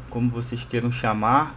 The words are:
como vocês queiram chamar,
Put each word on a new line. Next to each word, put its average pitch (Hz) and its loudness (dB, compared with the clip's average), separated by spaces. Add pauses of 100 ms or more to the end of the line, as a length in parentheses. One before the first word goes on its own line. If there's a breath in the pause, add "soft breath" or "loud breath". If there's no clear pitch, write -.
como 120 0
vocês 120 -4
queiram 120 -2
chamar, 120 2